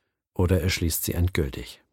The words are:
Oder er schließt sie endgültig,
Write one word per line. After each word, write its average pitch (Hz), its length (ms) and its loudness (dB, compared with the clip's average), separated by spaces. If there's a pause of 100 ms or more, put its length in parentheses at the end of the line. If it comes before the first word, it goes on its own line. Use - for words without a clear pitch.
(340)
Oder 90 260 4
er - 100 0
schließt - 340 -2
sie - 100 -4
endgültig, - 680 -2 (100)